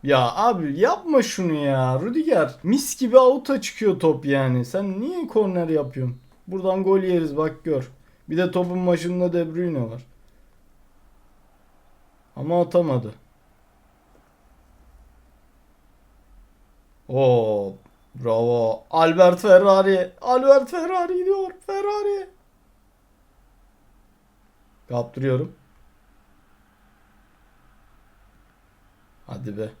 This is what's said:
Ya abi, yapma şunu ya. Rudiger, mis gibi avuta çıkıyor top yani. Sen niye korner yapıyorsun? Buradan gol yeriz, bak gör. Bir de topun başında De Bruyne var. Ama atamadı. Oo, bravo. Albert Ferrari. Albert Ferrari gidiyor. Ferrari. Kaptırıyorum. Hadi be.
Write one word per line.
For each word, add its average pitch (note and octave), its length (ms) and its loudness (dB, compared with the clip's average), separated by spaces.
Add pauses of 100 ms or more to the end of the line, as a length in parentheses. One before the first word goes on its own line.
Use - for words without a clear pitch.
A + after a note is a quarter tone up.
Ya C3+ 340 2
abi, F3 440 -2
yapma D4+ 420 2
şunu F3+ 320 -4
ya. C3+ 460 0
Rudiger, A#3+ 640 -2
mis B3 380 -2
gibi B3 180 6
avuta C4 420 2
çıkıyor G3 400 -4
top D#3 260 -2
yani. C3 380 0
Sen F#3+ 360 -6
niye E4 260 -8
korner F#3 420 -2
yapıyorsun? C3 480 -4 (300)
Buradan F#3+ 380 -4
gol F#3+ 160 2
yeriz, E3+ 360 -2
bak D#3 280 -4
gör. C#3 260 -4 (380)
Bir D#3 80 -4
de F3+ 140 0
topun F3+ 360 -4
başında F3 460 -2
De E3+ 220 -4
Bruyne D#3+ 360 -4
var. B2 120 -14 (2250)
Ama D#3+ 260 -2
atamadı. D3+ 520 -2 (4000)
Oo, A2+ 680 2 (400)
bravo. A#2 760 0
Albert E3+ 500 4
Ferrari. F#3+ 800 6
Albert C4 500 4
Ferrari F4+ 480 -4
gidiyor. F#4+ 320 -2 (160)
Ferrari. G4+ 640 -6 (2500)
Kaptırıyorum. B2+ 640 -4 (3750)
Hadi G#2 320 -14
be. G#2+ 100 -8 (120)